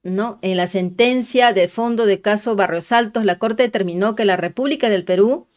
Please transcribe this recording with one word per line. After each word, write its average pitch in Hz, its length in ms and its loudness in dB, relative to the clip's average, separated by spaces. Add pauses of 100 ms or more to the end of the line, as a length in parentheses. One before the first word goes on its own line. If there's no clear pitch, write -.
¿no? 208 380 -6
En 190 160 -2
la 180 100 0
sentencia 240 840 2
de 185 140 4
fondo 233 400 -2
de 190 140 2
caso 214 360 0
Barrios 170 360 -2
Altos, 233 320 0
la 180 140 2
Corte 226 260 0
determinó 202 500 -2
que 226 100 -2
la 196 120 4
República 254 520 -2
del 190 160 0
Perú 196 420 0 (100)